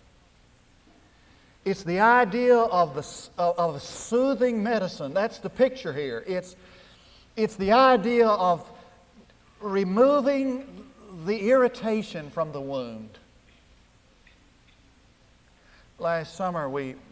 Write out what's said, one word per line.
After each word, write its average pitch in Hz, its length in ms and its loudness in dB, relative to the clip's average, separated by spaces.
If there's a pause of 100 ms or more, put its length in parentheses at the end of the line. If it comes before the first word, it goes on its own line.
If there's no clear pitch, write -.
(1600)
It's 190 180 -4
the 170 160 -4
idea 240 580 4
of 180 380 2
the 147 60 -4
s-, - 360 -16
of, 175 220 0
of 165 240 -2
soothing 247 800 0
medicine. 196 500 -4
That's 208 260 -2
the - 120 -10
picture 254 420 0
here. 131 320 -6
It's, 180 300 -6 (800)
it's 220 220 -4
the 196 160 0
idea 240 560 6
of 180 360 2 (960)
removing 254 1300 0 (380)
the 202 260 -2
irritation 220 800 0
from 156 220 -4
the 143 80 -8
wound. 117 580 -10 (2750)
Last 165 380 -4
summer, 175 320 -4
we 131 260 -6 (180)